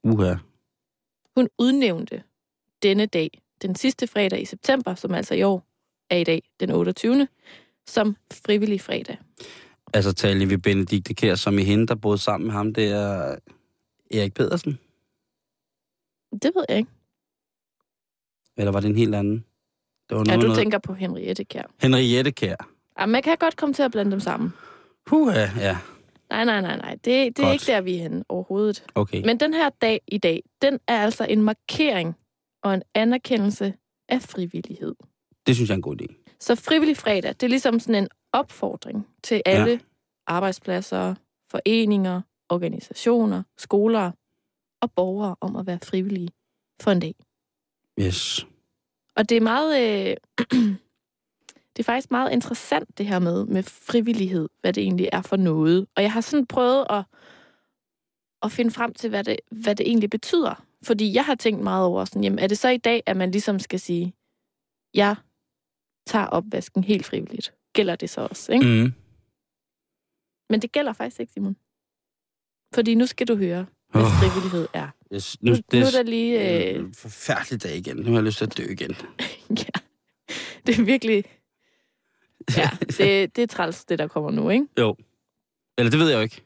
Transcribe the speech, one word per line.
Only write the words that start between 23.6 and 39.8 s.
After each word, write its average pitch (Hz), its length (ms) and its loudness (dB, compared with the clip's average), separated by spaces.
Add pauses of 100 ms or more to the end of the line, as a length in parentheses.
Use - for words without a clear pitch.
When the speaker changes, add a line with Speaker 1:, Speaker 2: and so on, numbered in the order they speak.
Speaker 2:
til 285 100 0
at 247 80 0
blande 202 200 0
dem 196 80 -2
sammen. 175 340 -4 (540)
Speaker 1:
Huha, 269 320 4
ja. 98 380 0 (520)
Speaker 2:
Nej, 226 160 0
nej, 214 160 2
nej, 165 160 -4
nej. - 140 -10
Det, - 140 -14
det 254 340 2
er 277 40 2
Speaker 1:
Godt. 269 100 4
Speaker 2:
ikke 285 120 -2
der, 214 160 2
vi 185 160 -4
er 170 40 -6
henne 165 280 -6
overhovedet. 196 560 -2 (100)
Speaker 1:
Okay. 104 300 -2
Speaker 2:
Men 233 140 2
den 311 140 2
her 320 160 2
dag 220 380 0
i 202 100 -4
dag, 170 260 0 (180)
den 277 260 2
er 233 160 2
altså 220 260 -2
en 214 120 4
markering 214 760 0 (480)
og 196 100 2
en 190 80 0 (120)
anerkendelse 214 800 0 (360)
af 254 120 -2
frivillighed. 175 760 -10 (520)
Speaker 1:
Det 131 80 6
synes 117 140 0
jeg 101 40 0
er 95 40 0
en 90 40 -4
god - 200 -8
idé. - 380 -18
Speaker 2:
Så 240 160 0
frivillig 311 420 2
fredag, 202 320 -2
det - 140 -6
er 254 40 0
ligesom 233 320 2
sådan 208 240 2
en 196 60 -4 (220)
opfordring - 760 -4 (160)
til - 220 0
Speaker 1:
Ja. 185 60 4
Speaker 2:
alle 226 280 4 (480)